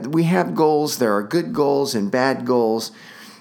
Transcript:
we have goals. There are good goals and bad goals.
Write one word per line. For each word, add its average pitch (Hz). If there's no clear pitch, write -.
we 160
have 175
goals. 151
There 113
are 101
good 160
goals 139
and 101
bad 127
goals. 113